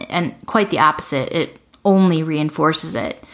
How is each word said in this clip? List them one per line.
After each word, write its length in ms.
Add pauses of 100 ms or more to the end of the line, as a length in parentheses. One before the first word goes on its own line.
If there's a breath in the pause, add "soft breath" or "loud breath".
and 240 (140)
quite 240
the 80
opposite, 520
it 280 (260)
only 380
reinforces 720
it. 280 (100)